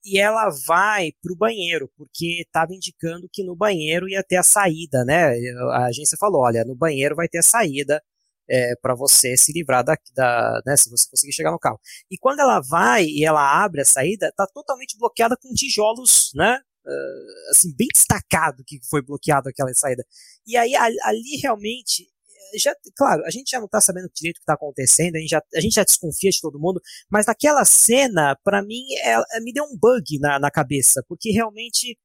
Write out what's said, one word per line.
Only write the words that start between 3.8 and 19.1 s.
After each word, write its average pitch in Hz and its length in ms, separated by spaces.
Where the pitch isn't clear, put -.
ia 190 140
ter 180 140
a 180 60
saída, 165 600
né? 147 300
A 123 140
agência 123 340
falou: 185 220
olha, 117 200
no 123 140
banheiro 147 400
vai 170 100
ter 170 120
a 160 40
saída, 147 600
é, 123 360
pra 127 120
você 127 440
se - 120
livrar 147 320
da, 156 140
da, 117 520
né, 139 100
se - 140
você - 200
conseguir 143 220
chegar 156 180
no 170 80
carro. 113 220
E 185 80
quando 277 220
ela 233 200
vai 175 460
e 151 180
ela 151 400
abre 165 160
a 135 60
saída, 170 500
tá 196 160
totalmente 262 460
bloqueada 226 420
com 262 140
tijolos, 240 800
né? 214 260
Ah, 135 640
assim, 170 240
bem 226 200
destacado 160 720
que 143 120
foi 147 100
bloqueado 139 480